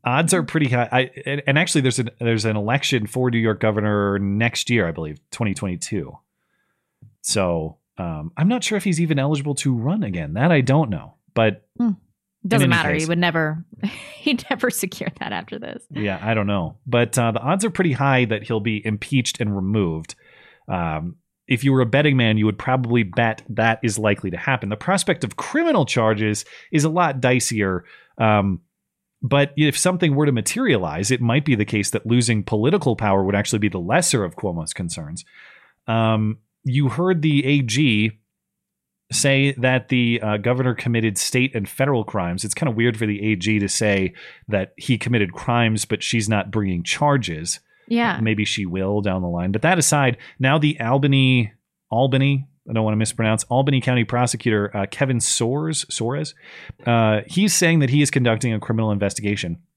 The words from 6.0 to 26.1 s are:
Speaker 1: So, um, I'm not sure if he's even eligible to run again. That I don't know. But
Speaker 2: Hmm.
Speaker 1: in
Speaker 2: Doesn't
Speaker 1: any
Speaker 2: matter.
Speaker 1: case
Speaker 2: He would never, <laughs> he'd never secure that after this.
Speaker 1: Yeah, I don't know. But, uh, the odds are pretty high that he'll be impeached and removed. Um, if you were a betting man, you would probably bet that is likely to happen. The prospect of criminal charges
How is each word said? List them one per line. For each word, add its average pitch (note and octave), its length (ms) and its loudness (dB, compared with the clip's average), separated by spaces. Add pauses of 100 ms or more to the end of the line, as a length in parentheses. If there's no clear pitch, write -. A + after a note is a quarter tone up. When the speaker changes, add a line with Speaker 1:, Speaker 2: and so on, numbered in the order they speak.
Speaker 1:
So, E2+ 560 -2 (200)
um, D#2+ 400 -8
I'm D#3+ 100 2
not A#3+ 160 0
sure G#3+ 140 -2
if F#3+ 60 -4
he's E3+ 180 0
even D#3 180 0
eligible C#3+ 360 -2
to C3+ 180 -2
run D3+ 300 -2
again. E2+ 300 -6
That C#3 180 2
I D3 100 6
don't C3+ 280 2
know. G#2+ 260 -8 (180)
But A2 320 2 (120)
Speaker 2:
Hmm. A#3+ 80 0 (580)
Speaker 1:
in F#3 60 -4
Speaker 2:
Doesn't C#3+ 160 4
Speaker 1:
any B2+ 40 4
Speaker 2:
matter. D#3 240 2
Speaker 1:
case D#3 100 0
Speaker 2:
He D#3+ 60 -4
would E3+ 80 0
never, E3 480 0 (160)
<laughs> - 360 -8
he'd - 320 -2
never B3+ 200 -2
secure - 400 -6 (100)
that - 140 -6
after - 260 -8
this. - 300 -12
Speaker 1:
Yeah, G2+ 320 -4
I A2 120 0
don't G#2 140 2
know. F#2 380 -2
But, A#2+ 320 0
uh, A#2 140 2
the A2 100 -2
odds F#3+ 240 0
are A3 40 0
pretty F3 240 0
high C3 320 2
that G#2 180 -4
he'll A2+ 160 -2
be G#2 260 -4
impeached A2 560 -2
and G#2 140 -2
removed. F#2 600 -2 (520)
Um, E2 480 -4 (320)
if B2+ 160 -2
you C#3 80 4
were C3 100 4
a B2 40 4
betting C3+ 320 2
man, A2 200 4
you G#2+ 80 2
would G#2 140 2
probably B2 440 0
bet A2+ 460 0
that A2+ 320 0
is A2 160 -2
likely G#2 340 0
to E2+ 60 -8
happen. B2+ 320 -2
The G#2 60 -4
prospect F#3 480 -2
of A2 140 -8
criminal C#4+ 480 0
charges A2 580 0 (300)